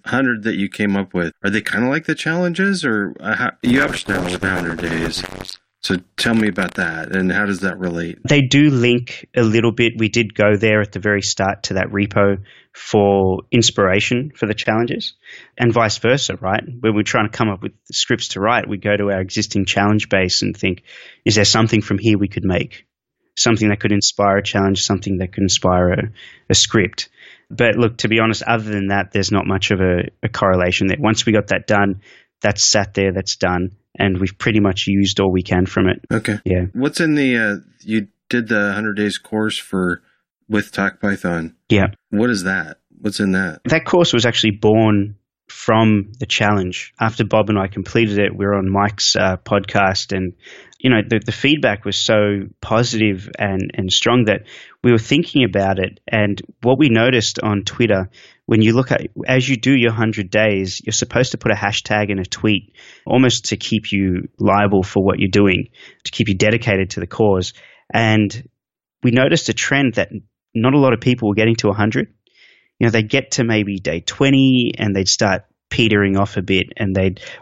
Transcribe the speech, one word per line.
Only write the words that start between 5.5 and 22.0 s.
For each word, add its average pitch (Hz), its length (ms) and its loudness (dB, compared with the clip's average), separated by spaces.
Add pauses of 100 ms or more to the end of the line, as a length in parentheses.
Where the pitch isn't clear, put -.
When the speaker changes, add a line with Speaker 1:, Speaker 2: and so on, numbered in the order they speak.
Speaker 1:
So 95 80 0 (220)
tell 117 180 0
me 107 140 2
about 90 240 -4
that, 82 420 -6
and 92 160 0
how 101 140 -2
does 95 160 -4
that 92 180 -4
relate? 85 380 -6 (100)
Speaker 2:
They 147 140 4
do 143 280 4
link 123 640 0
a 127 80 2
little 113 300 2
bit. 117 260 0
We 110 120 0
did 113 260 -2
go 104 220 4
there 107 240 2
at 101 100 -4
the 95 80 -10
very 101 220 0
start - 420 -4
to 95 120 -6
that 92 160 -2
repo 101 520 0 (300)
for 98 720 2 (100)
inspiration 113 840 2
for 107 120 -4
the 104 60 -2
challenges, 117 600 -2 (440)
and 123 140 2
vice 113 280 2
versa, 127 420 0
right? 95 200 -2 (200)
When 110 120 2
we're 107 100 2
trying 110 280 0
to - 60 -12
come 113 100 0
up 98 160 -4
with 110 80 -8 (180)
scripts - 400 -2
to 95 120 -8
write, 110 260 0
we 101 100 -6
go 104 200 0
to 101 140 0
our 95 100 0
existing 98 440 -2
challenge 104 440 0
base 92 320 0
and 98 160 -4
think, 92 260 -4 (400)
"Is 113 120 2
there 104 100 4
something 113 360 2
from 101 180 -2
here 107 180 2